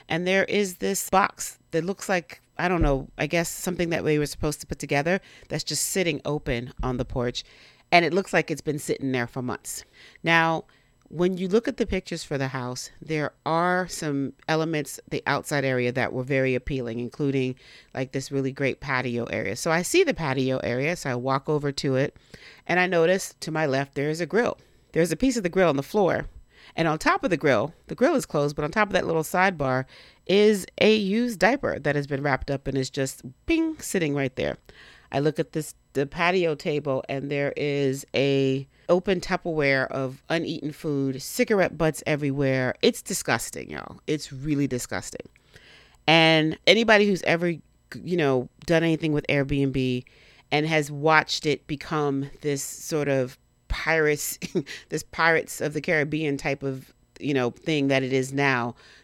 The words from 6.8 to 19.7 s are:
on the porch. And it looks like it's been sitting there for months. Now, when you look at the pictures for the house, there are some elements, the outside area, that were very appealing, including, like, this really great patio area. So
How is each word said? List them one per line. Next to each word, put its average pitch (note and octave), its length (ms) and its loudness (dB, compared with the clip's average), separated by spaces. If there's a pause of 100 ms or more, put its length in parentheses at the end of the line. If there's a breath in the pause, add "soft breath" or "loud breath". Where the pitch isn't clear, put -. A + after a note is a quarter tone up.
on B2+ 140 -2
the B2 80 -2
porch. B2 400 -4 (480 loud breath)
And F3 120 8
it D3+ 100 0
looks F#3+ 180 0
like E3+ 180 2
it's C#3 120 -6
been D3+ 160 -4
sitting C3+ 340 -4
there A#2+ 140 -2
for B2+ 160 -8
months. - 420 -8 (380 loud breath)
Now, E3 420 2 (440 soft breath)
when F3+ 280 0
you F3+ 100 -4
look G#3 220 2
at C4 80 -4
the A3+ 100 0
pictures F#3 380 -6
for D3+ 120 -6
the C3 120 -2
house, B2+ 420 -8 (100)
there D#3 320 -4 (120)
are F3+ 420 0
some C#3+ 460 -4 (160)
elements, D#3+ 500 0 (100)
the - 180 -4
outside C#3 380 0
area, B2 280 0
that B2 200 -2
were B2+ 120 -4
very C3 320 2
appealing, B2 420 -6
including, B2+ 560 -2 (400 loud breath)
like, C3 160 -6
this C3+ 220 -8
really C3+ 180 -2
great C3+ 300 -2
patio B2+ 460 -2
area. - 280 -4
So E3 160 -4